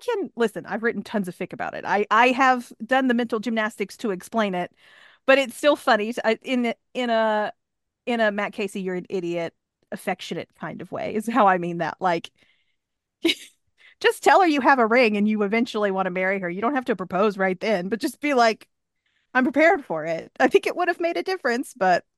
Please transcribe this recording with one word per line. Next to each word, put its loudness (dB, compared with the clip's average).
can, -4
listen, -2
I've -8
written -2
tons -6
of -10
fic -10
about -8
it. -10
I, 0
I 6
have 2
done 0
the 2
mental -2
gymnastics -6
to -4
explain -4
it, -6
but 6
it's -2
still 2
funny 0
to, -6
I, 2
in, -2
in -4
a, 0
in -2
a 2
"Matt -4
Casey, -6
you're -4
an -8
idiot," -4
affectionate -8
kind -12
of -16
way -6
is -6
how 4
I 4
mean -4
that. -6
Like, -2
<laughs> -6
just 0
tell 6
her 4
you 2
have 6
a 4
ring 4
and 2
you 0
eventually 0
wanna -2
marry -2
her. -6
You -8
don't -2
have -4
to -2
propose -2
right 0
then, -2
but -4
just -6
be 0
like, 2
"I'm 2
prepared 4
for -6
it." -6
I 4
think 2
it -4
would -2
have 0
made -2
a -4
difference, -4
but 2